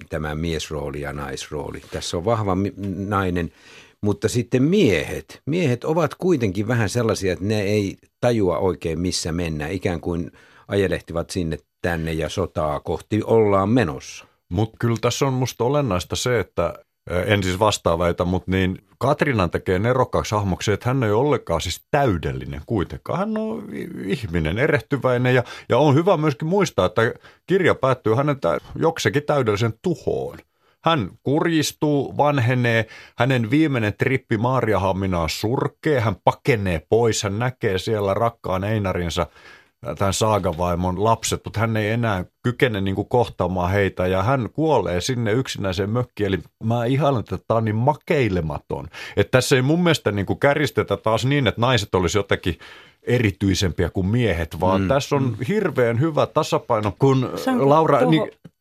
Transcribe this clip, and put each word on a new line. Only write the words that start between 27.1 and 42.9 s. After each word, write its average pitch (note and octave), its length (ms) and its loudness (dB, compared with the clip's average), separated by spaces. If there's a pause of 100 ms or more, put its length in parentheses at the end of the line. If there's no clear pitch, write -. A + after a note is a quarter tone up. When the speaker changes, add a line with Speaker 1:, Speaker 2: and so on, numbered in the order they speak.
Speaker 2:
kirja E3+ 280 4
päättyy B2+ 400 0
hänen C#3 240 0
tä-, D#2+ 180 0 (180)
joksekin E3 480 0
täydellisen A2+ 580 0
tuhoon. - 560 -4 (460)
Hän D#3 260 0 (140)
kurjistuu, D3 920 0
vanhenee, B2 720 2 (300)
hänen A#2+ 340 2
viimeinen C3 460 2
trippi A#2+ 400 0
Maariahaminaan F#2+ 920 0
surkee, B2+ 720 -2
hän G#2+ 240 0
pakenee G2+ 640 0
pois, A2 340 2
hän G2+ 160 -4
näkee A#2 380 -2
siellä G2+ 360 -2
rakkaan F#2+ 500 -2
Einarinsa – F#2 640 -2 (720)
tämän G2 160 0
saagavaimon F2+ 920 0
lapset, - 420 0
mut F2+ 120 -8
hän A2+ 200 0
ei G#2 120 0
enää A2 360 -2 (180)
kykene A#2+ 380 0
niinku G2 220 0